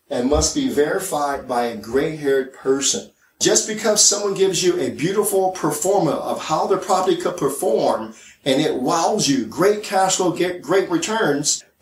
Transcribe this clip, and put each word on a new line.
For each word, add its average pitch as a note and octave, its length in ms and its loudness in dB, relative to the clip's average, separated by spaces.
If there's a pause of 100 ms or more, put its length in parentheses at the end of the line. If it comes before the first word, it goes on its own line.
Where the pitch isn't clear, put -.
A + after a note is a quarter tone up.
and B2+ 220 0
must D3+ 240 2
be C3+ 140 0
verified D3 800 -2
by A#2+ 160 0
a A#2 120 -4
gray-haired C3+ 800 -2
person. C3+ 560 0 (300)
Just G#3+ 280 2
because G#3+ 340 0
someone G3+ 320 2
gives F3+ 280 2
you F3 180 2
a B2 100 -2
beautiful F#3+ 600 0
pro E3 200 -4
forma F3+ 420 2
of - 320 -4
how D#3 220 0
the F#3+ 120 2
property F#3 380 2
could F3 200 -4
perform C3+ 760 0 (300)
and C#3 180 2
it C3 180 0
wows B2+ 480 0
you, B2+ 180 2
great F#3+ 360 2
cash F#3+ 340 0
flow, F3+ 140 0
get F3+ 320 -2
great F3+ 260 0
returns, E3 760 -2 (180)